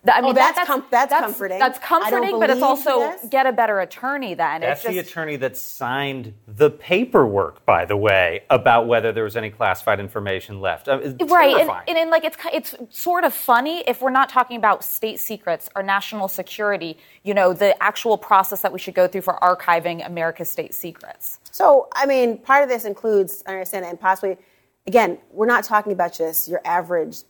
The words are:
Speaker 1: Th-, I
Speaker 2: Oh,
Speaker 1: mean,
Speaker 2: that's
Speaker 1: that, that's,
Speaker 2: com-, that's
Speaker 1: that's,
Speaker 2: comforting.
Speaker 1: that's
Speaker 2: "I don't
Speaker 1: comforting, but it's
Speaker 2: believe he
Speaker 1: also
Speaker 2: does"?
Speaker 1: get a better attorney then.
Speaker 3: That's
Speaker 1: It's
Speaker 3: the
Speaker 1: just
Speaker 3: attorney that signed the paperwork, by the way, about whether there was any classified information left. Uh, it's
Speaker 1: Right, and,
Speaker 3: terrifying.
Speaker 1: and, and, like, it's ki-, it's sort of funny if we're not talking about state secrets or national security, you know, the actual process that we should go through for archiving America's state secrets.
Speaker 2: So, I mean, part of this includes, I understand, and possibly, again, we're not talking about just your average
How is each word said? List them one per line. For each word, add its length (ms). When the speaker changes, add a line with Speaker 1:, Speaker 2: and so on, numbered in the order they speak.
Speaker 1:
Th-, 100
I 60
Speaker 2:
Oh, 40
Speaker 1:
mean, 100
Speaker 2:
that's 220
Speaker 1:
that, 100
that's, 20
Speaker 2:
com-, 220
that's 200
Speaker 1:
that's, 140
Speaker 2:
comforting. 340
Speaker 1:
that's 200
Speaker 2:
"I 100
don't 140
Speaker 1:
comforting, 360
but 120
it's 100
Speaker 2:
believe 220
he 80
Speaker 1:
also 100
Speaker 2:
does"? 300
Speaker 1:
get 160
a 60
better 280
attorney 540
then. 260
Speaker 3:
That's 240
Speaker 1:
It's 40
Speaker 3:
the 120
Speaker 1:
just 100
Speaker 3:
attorney 260
that 200
signed 760
the 240
paperwork, 960
by 220
the 100
way, 540
about 360
whether 260
there 120
was 100
any 140
classified 520
information 600
left. 280
Uh, 140
it's 300
Speaker 1:
Right, 160
and, 80
Speaker 3:
terrifying. 320
Speaker 1:
and, 80
and, 140
like, 140
it's 120
ki-, 160
it's 220
sort 340
of 80
funny 540
if 160
we're 80
not 180
talking 300
about 260
state 360
secrets 540
or 80
national 460
security, 680
you 100
know, 220
the 280
actual 360
process 420
that 140
we 40
should 160
go 140
through 140
for 180
archiving 640
America's 460
state 240
secrets. 640
Speaker 2:
So, 440
I 100
mean, 320
part 260
of 60
this 160
includes, 640
I 60
understand, 340
and 120
possibly, 380
again, 300
we're 160
not 180
talking 280
about 200
just 340
your 200
average 640